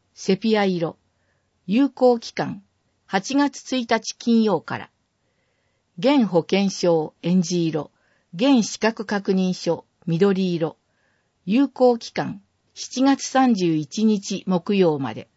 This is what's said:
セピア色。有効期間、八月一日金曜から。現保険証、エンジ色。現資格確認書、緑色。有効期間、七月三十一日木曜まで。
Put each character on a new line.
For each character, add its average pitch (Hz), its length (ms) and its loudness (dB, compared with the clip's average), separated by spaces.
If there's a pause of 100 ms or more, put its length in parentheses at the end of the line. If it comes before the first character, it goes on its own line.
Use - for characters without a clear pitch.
(140)
セ - 240 -2
ピ 214 200 0
ア 202 80 2
色。 170 320 -2 (680)
有 254 240 2
効 247 300 4
期 - 140 -14
間、 - 300 -6 (420)
八 196 300 -4
月 277 400 -2
一 247 120 -4
日 226 300 -2
金 226 260 2
曜 196 180 0
か - 180 -12
ら。 85 100 -16 (1120)
現 254 260 2
保 175 140 0
険 190 300 0
証、 165 520 0
エ 170 120 0
ン 185 80 4
ジ 175 260 -2
色。 151 240 -6 (420)
現 233 300 4
資 - 160 -8
格 220 260 -2
確 202 280 -2
認 185 200 0
書、 165 320 -4 (220)
緑 185 460 0
色。 156 240 -4 (680)
有 247 220 2
効 247 300 2
期 - 140 -14
間、 151 300 -8 (320)
七 - 300 -4
月 277 240 2
三 262 260 2
十 175 220 0
一 156 300 -2
日 202 420 -2
木 185 280 -2
曜 170 220 4
ま 131 160 -6
で。 120 220 -16